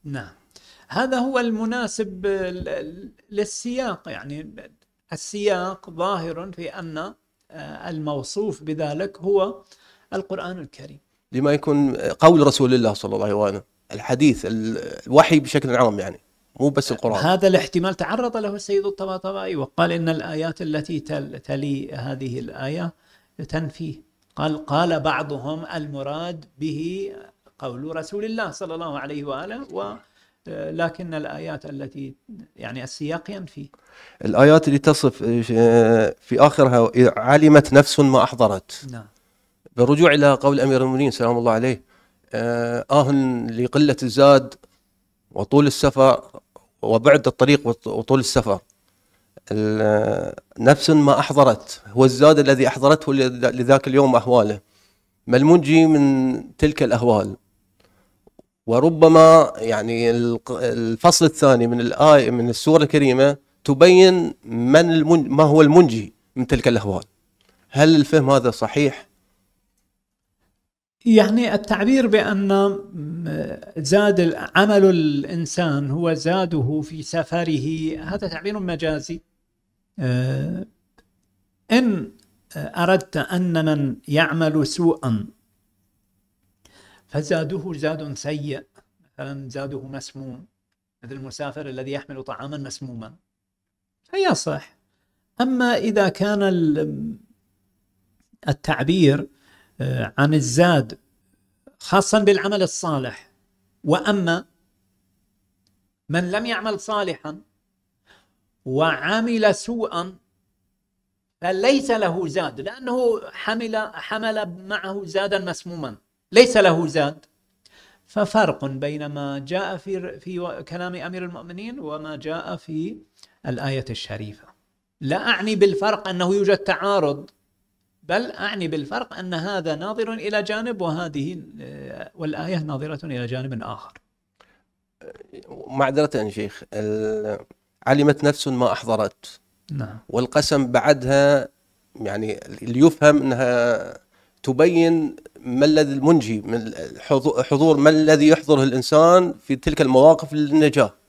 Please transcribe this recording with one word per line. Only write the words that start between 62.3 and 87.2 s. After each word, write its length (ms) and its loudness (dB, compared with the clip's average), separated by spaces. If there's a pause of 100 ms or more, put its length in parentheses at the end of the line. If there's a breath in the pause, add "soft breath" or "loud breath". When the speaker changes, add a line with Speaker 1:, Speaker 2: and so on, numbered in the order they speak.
Speaker 2:
من 180 -2
السورة 340 4
الكريمة 540 4 (280)
تبين 680 6 (100)
من 480 4
المن-، 360 4
ما 160 4
هو 180 6
المنجي 500 6 (240)
من 100 -2
تلك 220 0
الأهوال. 360 -2 (640)
هل 260 6
الفهم 340 4
هذا 200 4
صحيح؟ 580 -4 (2000)
Speaker 1:
يعني 480 4
التعبير 520 0
بأن، 640 2
م-، 880 -8 (220)
زاد 420 2
ال-، 340 -2
عمل 300 4
الإنسان 1080 -2
هو 240 -2
زاده 640 -2
في 220 -12
سفره، 1000 -4
هذا 280 -8
تعبير 300 -8
مجازي. 600 -6 (800)
آه، 680 -4 (1080)
إن 400 0 (440)
أردت 600 -2
أن 480 -2
من 320 -2 (120)
يعمل 580 0
سوءاً 600 -2 (1800 soft breath)
فزاده 640 -6